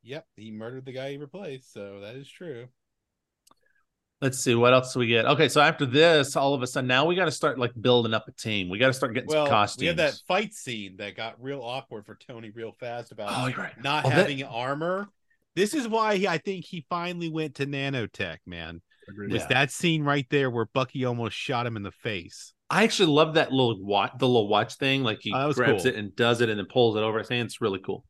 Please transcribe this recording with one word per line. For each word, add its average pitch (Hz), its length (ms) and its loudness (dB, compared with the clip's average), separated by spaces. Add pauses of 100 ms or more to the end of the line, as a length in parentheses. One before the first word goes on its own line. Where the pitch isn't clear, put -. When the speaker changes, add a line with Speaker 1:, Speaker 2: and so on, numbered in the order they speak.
Speaker 1:
Yep, 135 220 -12 (100)
he 110 140 -16
murdered 117 340 -12
the 135 80 -14
guy 135 200 -8
he 143 40 -10
replaced, 147 560 -14
so 101 280 -14
that 107 160 -14
is 135 120 -16
true. 127 380 -14 (1500)
Speaker 2:
Let's 131 180 -2
see, 127 180 2
what 120 160 8
else 127 200 4
do 127 60 -4
we 123 80 0
get? 113 200 2
Okay, 143 220 4
so 151 120 4
after 151 260 4
this, 151 480 4
all 139 200 2
of 127 80 -2
a 123 40 -4
sudden, 127 220 -4
now 127 160 4
we 170 100 2
gotta 175 160 0
start, 139 260 -2
like, 123 140 -2 (100)
building 120 320 4
up 107 140 -2
a - 60 -20
team. 101 360 -4
We 95 100 -4
gotta 131 160 4
start 131 200 -2
getting 120 140 -4
Speaker 1:
Well, 151 180 2
Speaker 2:
some 139 60 2
costumes. 104 300 2
Speaker 1:
we 143 60 0
have 170 100 0
that 151 160 2 (120)
fight 208 280 -2
scene 101 420 -10
that 101 200 -10
got 113 240 -10
real 135 220 -8
awkward 120 440 -10
for 104 100 -20
Tony 117 340 -16
real 113 220 -12
fast 120 400 -12
about 107 200 -10
Speaker 2:
Oh, 127 140 -2
you're 127 120 -4
right. - 220 -12
Speaker 1:
not 139 240 -2
Speaker 2:
Oh, 131 40 2
that 147 80 2
Speaker 1:
having 139 260 2
armor. 147 680 -4 (460)
This 208 180 2
is 277 140 -2
why 220 300 0
he, 190 100 0
I 170 120 0
think 190 260 -6
he 170 240 -12
finally 175 400 -4
went 156 280 -4
to 139 100 -2
nanotech, 135 800 -4
man. 85 380 -12 (260)
Speaker 3:
Agreed. 101 240 -10
Speaker 1:
Was 113 100 -2
Speaker 2:
Yeah. - 80 -10
Speaker 1:
that 135 200 2
scene 160 320 -2
right 143 280 0
there 139 200 2
where 117 160 -2
Bucky 131 380 -2
almost 120 320 -2
shot 120 300 -4
him 113 100 -6
in 101 80 -8
the 92 80 -10
face. - 640 -10 (160)
Speaker 2:
I 180 120 4
actually 202 300 4
love 156 220 4
that 147 180 4
little 120 320 2
wa-, 101 340 2
the 135 80 2
little 117 220 4
watch 107 260 2
thing. 135 300 0
Like, 110 160 0
he 110 120 -4
Speaker 1:
Oh, 127 60 0
that 139 80 0
was 147 100 0
Speaker 2:
grabs 113 280 4
Speaker 1:
cool. 123 80 4
Speaker 2:
it - 40 -6
and 104 200 -8
does 120 240 4
it 117 80 4
and 107 100 0
then 95 80 -4
pulls 117 300 4
it 107 60 2
over 110 160 0
his 104 100 -6
hand. 120 180 -2
It's - 140 -10
really 98 200 0
cool. 98 300 -8